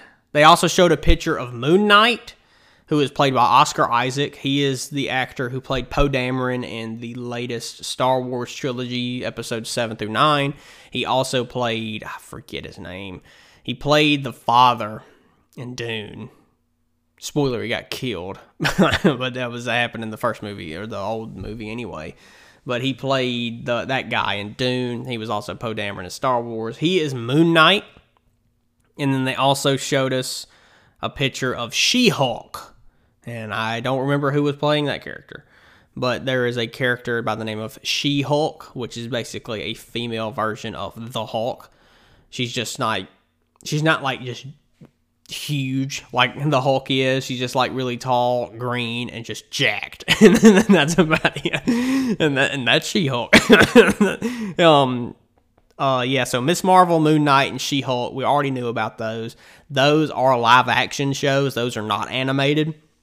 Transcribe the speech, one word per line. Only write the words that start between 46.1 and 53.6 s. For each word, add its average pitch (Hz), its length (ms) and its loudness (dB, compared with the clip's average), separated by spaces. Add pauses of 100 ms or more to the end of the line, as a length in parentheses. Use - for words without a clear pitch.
like 127 380 0
the 135 100 4
Hulk 135 300 0
is. 131 340 0
She's 123 140 -8
just, 123 160 -4
like, 123 180 0
really 123 240 -4
tall, 123 540 0
green, 120 580 -6
and 113 160 -12
just - 280 -14
jacked. 147 600 -2
<laughs> - 80 2
And 220 160 10
that's 185 640 6
about 156 380 2
it. 247 840 -2
And 147 160 2
that, 131 140 2
and 131 160 -4
that's 135 220 2
She-Hulk. 131 480 2 (1200)